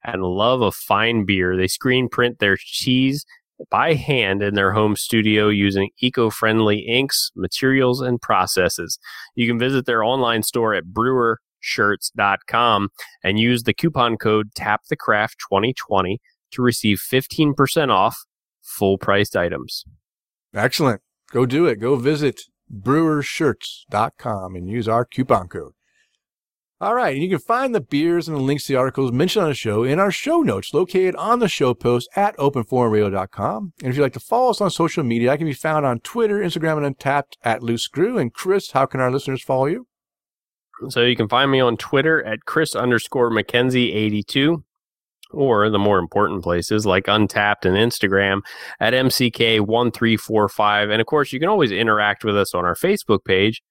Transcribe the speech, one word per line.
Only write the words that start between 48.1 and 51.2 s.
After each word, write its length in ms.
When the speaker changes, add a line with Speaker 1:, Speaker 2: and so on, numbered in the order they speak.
Speaker 1:
at 140
M 160
C 200
K 300
one 300
three 260
four 320
five. 400
And 140
of 40
course, 280